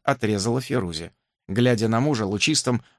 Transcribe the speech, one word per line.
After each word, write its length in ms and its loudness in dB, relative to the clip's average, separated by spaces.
отрезала 580 0
Фирузе, 520 -4
глядя 400 2
на 120 2
мужа 240 0
лучистым, 580 0